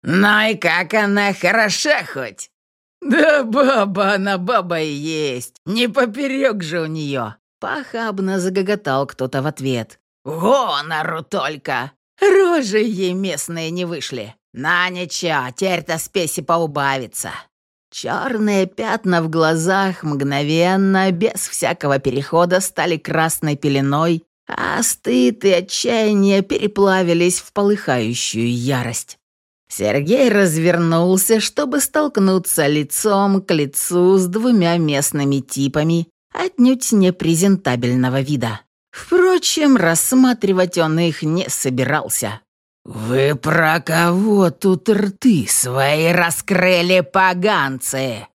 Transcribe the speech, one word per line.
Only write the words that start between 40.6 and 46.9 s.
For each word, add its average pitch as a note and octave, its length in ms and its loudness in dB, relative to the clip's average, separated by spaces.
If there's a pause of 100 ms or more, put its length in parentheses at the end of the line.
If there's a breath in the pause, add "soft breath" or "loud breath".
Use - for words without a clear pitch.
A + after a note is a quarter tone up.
он D#3+ 220 0
их E3 240 -2
не D#3+ 260 -2
собирался. B2+ 920 -4 (460)
«Вы C3 480 0
про D#3 460 2
кого F3+ 680 2
тут - 400 0
рты G3 600 2
свои C#3+ 640 0
раскрыли, F3+ 880 2